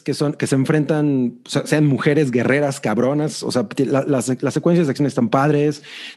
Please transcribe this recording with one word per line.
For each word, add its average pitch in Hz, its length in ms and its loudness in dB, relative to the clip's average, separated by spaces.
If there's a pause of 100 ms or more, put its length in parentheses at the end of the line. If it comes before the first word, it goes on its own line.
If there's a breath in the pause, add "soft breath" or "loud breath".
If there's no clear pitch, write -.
que 147 120 -4
son, 147 180 -2
que - 140 -4
se 143 80 0
enfrentan, 143 920 0
o - 60 -18
sea, 135 160 -4
sean 151 200 2
mujeres 143 440 2
guerreras, 135 500 0
cabronas, 127 640 -2
o - 100 -6
sea, 117 160 -2
ti-, - 160 -2
la-, - 220 0
las, 131 360 -2
las 131 120 -2
secuencias 170 320 2
de 135 60 0
acción 143 140 0
están 120 220 0
padres, 147 540 2 (340 loud breath)